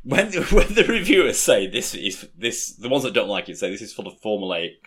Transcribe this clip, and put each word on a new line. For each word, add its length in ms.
when, 280
<laughs> 180
when 240
the 160
reviewers 500
say 280
this 260
is, 420
this, 400
the 140
ones 140
that 100
don't 160
like 180
it 120
say 100
this 140
is 100
full 140
of 140
formulaic 640